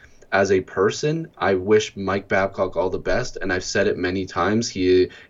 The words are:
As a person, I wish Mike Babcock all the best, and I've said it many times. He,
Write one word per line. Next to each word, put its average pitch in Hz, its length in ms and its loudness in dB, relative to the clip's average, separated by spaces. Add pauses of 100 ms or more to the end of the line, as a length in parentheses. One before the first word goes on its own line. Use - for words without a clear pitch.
(300)
As 98 220 2
a 95 80 4
person, 151 680 -2 (100)
I 95 160 0
wish 104 420 2
Mike 98 320 -4
Babcock 98 480 -2
all 92 140 0
the 92 80 -4
best, - 420 -4
and 95 100 -4
I've 90 140 -2
said 101 220 0
it 101 100 0
many 90 300 -4
times. 104 420 -2
He, 92 400 4 (220)